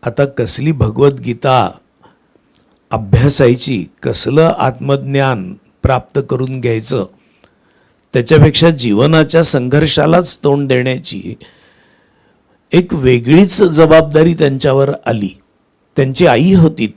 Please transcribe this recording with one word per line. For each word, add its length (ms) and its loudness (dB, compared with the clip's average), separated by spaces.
आता 260 -2
कसली 440 -4
भगवद्गीता 840 -2
अभ्यासायची, 920 0
कसलं 560 0
आत्मज्ञान 920 -4
प्राप्त 360 -4
करून 300 -6
घ्यायचं, 440 -4
त्याच्यापेक्षा 560 4
जीवनाच्या 720 0
संघर्षालाच 1000 0
तोंड 240 0
देण्याची 680 -4
एक 220 0
वेगळीच 680 2
जबाबदारी 720 4
त्यांच्यावर 560 0
आली. 240 -4
त्यांची 300 0
आई 280 2
होती, 420 2